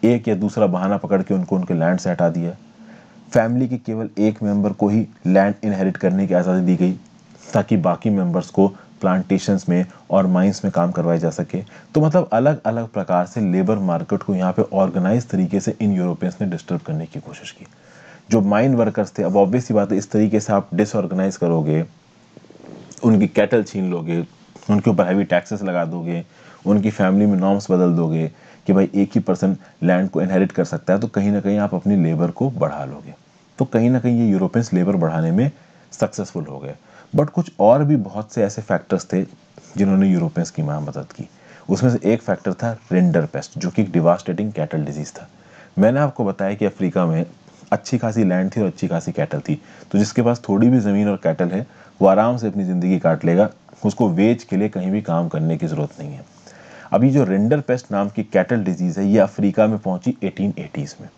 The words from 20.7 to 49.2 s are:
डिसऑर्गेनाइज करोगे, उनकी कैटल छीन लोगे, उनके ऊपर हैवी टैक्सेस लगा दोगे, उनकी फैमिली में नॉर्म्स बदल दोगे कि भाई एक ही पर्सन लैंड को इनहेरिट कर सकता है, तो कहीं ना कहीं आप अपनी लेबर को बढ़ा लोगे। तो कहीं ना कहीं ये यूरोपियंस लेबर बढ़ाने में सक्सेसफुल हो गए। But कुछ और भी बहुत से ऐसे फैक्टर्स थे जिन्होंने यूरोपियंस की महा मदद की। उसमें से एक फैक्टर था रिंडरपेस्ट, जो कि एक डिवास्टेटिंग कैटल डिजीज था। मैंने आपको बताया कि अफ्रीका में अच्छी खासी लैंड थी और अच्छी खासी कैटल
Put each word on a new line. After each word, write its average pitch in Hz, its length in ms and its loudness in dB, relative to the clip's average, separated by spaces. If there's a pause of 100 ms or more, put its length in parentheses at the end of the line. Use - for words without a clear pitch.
डिसऑर्गेनाइज 95 640 -2
करोगे, 80 480 0 (1160)
उनकी 107 240 4
कैटल 104 360 2
छीन 95 260 -4
लोगे, 85 360 -4 (440)
उनके 104 200 2
ऊपर 95 160 2
हैवी 95 180 0
टैक्सेस 87 380 -2
लगा 90 240 -2
दोगे, 85 400 -6 (400)
उनकी 104 260 2
फैमिली 101 340 2
में 101 120 2
नॉर्म्स 98 340 0
बदल 90 240 4
दोगे 80 360 -2 (360)
कि 98 60 2
भाई 95 220 2
एक 101 200 0
ही 110 60 2
पर्सन 95 360 0 (260)
लैंड 92 260 2
को 78 120 -2
इनहेरिट 92 300 0
कर 90 140 -2
सकता 87 280 -4
है, 98 60 2
तो 113 80 -4
कहीं 101 240 0
ना 104 80 0
कहीं 98 180 0
आप 104 180 -2
अपनी 98 200 0
लेबर 82 360 0
को 131 180 -2
बढ़ा 76 360 -4
लोगे। 67 300 -16 (420)
तो 131 80 2
कहीं 117 240 2
ना 127 100 2
कहीं 120 200 0
ये 117 80 2
यूरोपियंस 95 460 0
लेबर 90 220 2
बढ़ाने 82 360 0
में 120 200 2 (400)
सक्सेसफुल - 520 -6
हो 69 160 -14
गए। 69 160 -12 (400)
But 147 140 2
कुछ - 300 -4
और 120 240 6
भी 147 120 2
बहुत 104 360 -6
से 117 120 0
ऐसे 101 180 -4
फैक्टर्स 92 520 -2
थे 92 100 0 (540)
जिन्होंने 98 300 2
यूरोपियंस 85 440 0
की - 100 -8
महा 76 180 -4
मदद - 260 -10 (120)
की। - 120 -14 (400)
उसमें 120 280 2
से 104 160 -2
एक 117 80 -4
फैक्टर 95 320 -4
था 117 260 -6 (120)
रिंडरपेस्ट, 87 680 0
जो 87 100 -4
कि 110 120 -2
एक 92 100 -2
डिवास्टेटिंग 87 600 0
कैटल 78 320 -4
डिजीज 73 260 -10
था। - 180 -20 (500)
मैंने 117 200 4
आपको 135 260 -2
बताया 98 280 -2
कि 107 120 -2
अफ्रीका 92 400 0
में 82 200 0 (460)
अच्छी 101 260 -2
खासी 113 260 0
लैंड 92 320 0
थी 113 60 -2
और 98 60 2
अच्छी 87 200 -4
खासी 82 240 -4
कैटल 76 280 -4